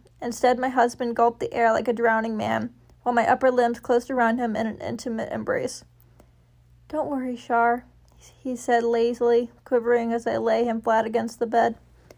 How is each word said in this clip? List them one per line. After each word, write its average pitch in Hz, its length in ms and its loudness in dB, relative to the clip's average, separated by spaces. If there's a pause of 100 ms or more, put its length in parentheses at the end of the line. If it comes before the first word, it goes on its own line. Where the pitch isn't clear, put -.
(200)
Instead, 240 380 0
my 254 100 -2
husband 247 480 0
gulped 233 240 2
the - 120 -6
air 233 200 2
like 226 160 0
a 240 40 2
drowning 226 440 0
man, 220 380 -4 (280)
while 247 120 -2
my 233 140 2
upper 262 220 4
limbs 240 300 2
closed 240 300 0
around 240 280 2
him 226 180 -2
in 220 100 -2
an 220 120 -8
intimate 226 540 -8
embrace. - 520 -4 (1040)
"Don't 302 200 -4
worry, 254 280 -4
Shar," 233 480 0 (320)
he - 400 -10
said 240 260 0
lazily, 233 720 2 (120)
quivering 233 480 0
as 233 140 -2
I 226 120 0
lay 226 260 0
him 226 160 -2
flat 226 260 2
against 226 320 -4
the 233 80 -2
bed. 233 300 2 (420)